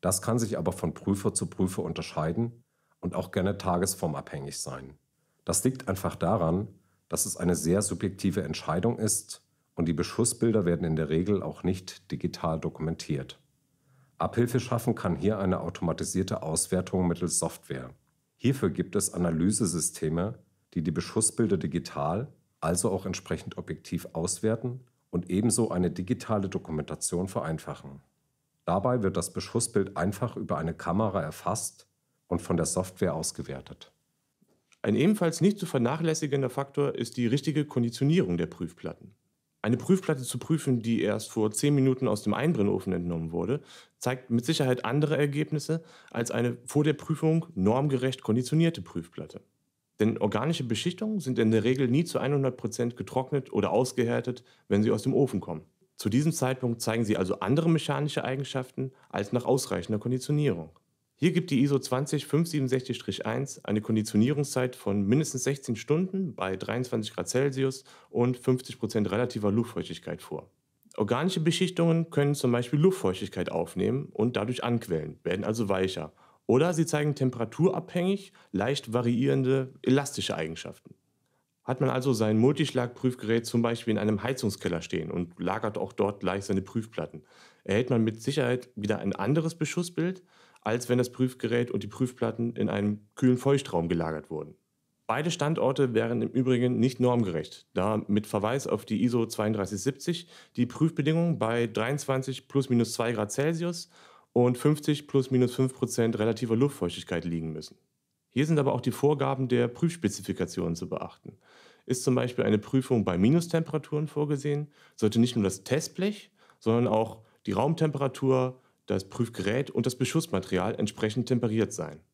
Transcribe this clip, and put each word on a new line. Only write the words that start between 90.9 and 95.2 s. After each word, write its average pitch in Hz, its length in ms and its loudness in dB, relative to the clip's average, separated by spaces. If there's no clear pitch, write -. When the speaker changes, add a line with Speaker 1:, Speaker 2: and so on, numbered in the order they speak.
Speaker 2:
das 123 140 0
Prüfgerät 120 580 0
und 101 120 -2
die 104 60 -8
Prüfplatten 117 680 -2
in 107 120 0
einem 104 460 0
kühlen 127 240 4
Feuchtraum 131 500 2
gelagert 80 400 -2
wurden. 78 280 -10
Beide 151 240 0